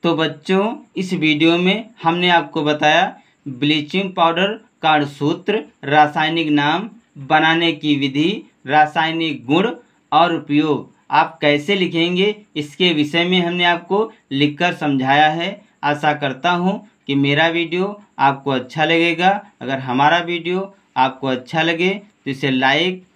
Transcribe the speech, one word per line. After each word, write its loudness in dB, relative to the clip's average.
तो 2
बच्चों 0
इस -4
वीडियो 2
में 0
हमने 2
आपको 0
बताया 2
ब्लीचिंग -2
पाउडर 0
का 2
सूत्र, -4
रासायनिक 2
नाम, 0
बनाने 2
की 0
विधि, -2
रासायनिक 0
गुण 2
और 4
उपयोग -2
आप 0
कैसे 0
लिखेंगे 0
इसके -2
विषय 0
में 2
हमने -2
आपको 0
लिखकर 0
समझाया 2
है। -4
आशा 0
करता -4
हूँ 0
कि -4
मेरा 2
वीडियो -4
आपको 0
अच्छा -2
लगेगा। 2
अगर -6
हमारा 2
वीडियो -6
आपको -2
अच्छा -4
लगे 0
तो -12
इसे -4
लाइक 0